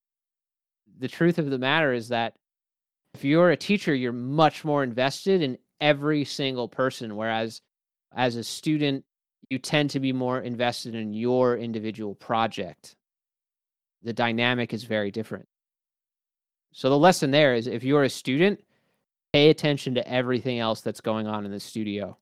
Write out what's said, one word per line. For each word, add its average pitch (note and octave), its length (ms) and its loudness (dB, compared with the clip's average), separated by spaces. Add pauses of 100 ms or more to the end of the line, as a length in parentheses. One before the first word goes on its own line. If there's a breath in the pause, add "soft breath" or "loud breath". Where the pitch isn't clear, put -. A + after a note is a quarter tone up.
(1000)
The B2+ 100 -8
truth E3+ 300 0
of D3 120 -2
the C3+ 80 -2
matter C#3 340 2
is A#2 160 -4
that A#2 260 -2 (800)
if - 100 -14
you're E3 260 6
a C#3+ 60 2
teacher, G3 380 0
you're B2 180 -2
much C#3+ 520 2
more D3 180 0
invested C3+ 600 0
in B2+ 160 -4 (220)
every D3 440 2
single B2+ 440 -4
person, B2+ 480 -4
whereas A2+ 440 -4 (520)
as B2 240 0
a A2+ 80 -6
student, D3 600 -2 (460)
you C3 80 -4
tend D3 320 0
to C#3 100 -4
be C3+ 120 0
more B2+ 280 -2
invested A#2+ 540 -4
in A2 180 -6
your B2 440 2
individual A2 580 -8
project. G#2+ 840 -4 (1040)
The A2+ 100 -8
dynamic A#2+ 600 0
is A#2+ 120 -8
very G#2+ 260 -2
different. G2+ 360 -10 (1300)
So - 160 -2
the C#3+ 100 4
lesson D#3+ 320 6
there C#3 240 6
is A#2 120 -2
if A#2 180 -6
you're C#3 200 4
a B2+ 60 2
student, D#3+ 520 0 (720)
pay D3 160 8
attention C#3+ 460 0
to B2 120 -2
everything B2 500 0
else A2 220 -2
that's - 200 -8
going A2 260 -2
on G#2+ 180 -6
in G2+ 60 -8
the G2+ 100 -10
studio. G2+ 600 -8